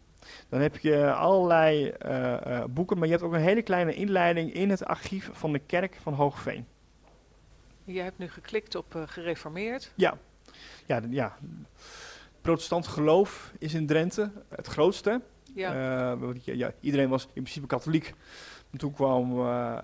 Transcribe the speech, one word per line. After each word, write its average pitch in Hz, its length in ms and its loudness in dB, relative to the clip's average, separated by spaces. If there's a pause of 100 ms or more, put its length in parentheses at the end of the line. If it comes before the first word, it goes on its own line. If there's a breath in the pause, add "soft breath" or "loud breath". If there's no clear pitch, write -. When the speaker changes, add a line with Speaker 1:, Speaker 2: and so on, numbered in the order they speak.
(480 loud breath)
Speaker 1:
Dan 127 120 -2
heb 147 180 2
je 143 340 4
allerlei, 160 760 4
eh, 127 680 -4
eh, 117 120 -4
boeken, 180 280 -2
maar 160 80 2
je 165 60 2
hebt 170 120 2
ook 170 80 -2
een 165 80 2
hele 202 220 4
kleine 180 320 0
inleiding 175 580 2
in 196 180 2
het 190 140 0
archief - 480 -6
van 156 200 -4
de 143 60 0
kerk 180 440 -2
van 151 120 -6
Hoogveen. 135 520 -2 (1160)
Speaker 2:
Je 185 160 -8
hebt 185 180 -8
nu 180 100 -8
geklikt - 460 -6
op, - 200 -8
eh, 165 120 -6
gereformeerd. 170 880 -6
Speaker 1:
Ja. - 240 2 (680 loud breath)
Ja, 120 140 0
d-, 110 100 -6
ja. 123 260 -4 (1040 loud breath)
Protestant 165 460 0
geloof 160 720 2
is 156 160 -6
in 160 120 0
Drenthe 175 440 0 (180)
het - 180 -12
grootste. 202 540 2 (340)
Speaker 2:
Ja. 185 180 -4 (400)
Speaker 1:
Eh, 123 80 -4
want 123 240 -8
je, - 120 -6
ja, 123 240 -2
iedereen 139 280 2
was 131 160 0
in - 80 -20
principe 135 340 -8
katholiek. 156 480 0 (640 loud breath)
Toen 143 160 -4
kwam, 127 480 2
eh, 120 440 -2